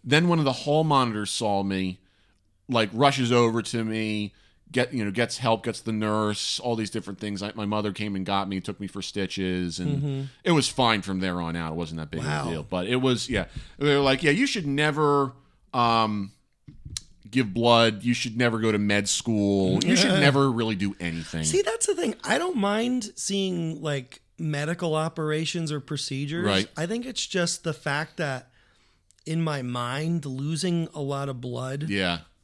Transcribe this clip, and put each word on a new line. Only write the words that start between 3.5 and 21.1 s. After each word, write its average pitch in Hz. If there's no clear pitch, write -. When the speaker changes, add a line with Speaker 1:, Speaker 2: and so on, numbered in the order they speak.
Speaker 1:
to 113
me, 107
get, 123
you 113
know, 101
gets 117
help, 113
gets 113
the 113
nurse, 107
all 120
these 110
different 101
things. 101
I, 101
my 110
mother 104
came 104
and 95
got 98
me, 95
took 98
me 98
for 98
stitches, 92
and 139
Speaker 2:
Mm-hmm. 139
Speaker 1:
it 180
was 143
fine 113
from 92
there 90
on 85
out. 82
It 80
wasn't 80
that 76
big 80
Speaker 2:
Wow. 76
Speaker 1:
of -
a -
deal, 78
but 90
it 123
was, 127
yeah. 101
They 143
were 143
like, 135
"Yeah, 147
you 190
should 175
never, 143
um, 110
give 107
blood. 117
You 120
should 117
never 117
go 110
to 107
med 104
school. 101
You -
should -
Speaker 2:
<laughs> -
Speaker 1:
never 139
really 113
do 98
anything." 82